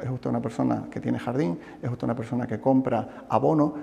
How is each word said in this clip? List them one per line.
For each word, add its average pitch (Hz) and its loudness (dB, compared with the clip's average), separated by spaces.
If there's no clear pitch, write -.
Es 127 -4
usted 127 -4
una 120 0
persona 120 -2
que - -8
tiene 120 -2
jardín, 151 -2
es 127 -4
usted 120 -6
una 120 0
persona 117 -2
que 110 -4
compra 131 2
abono, 147 4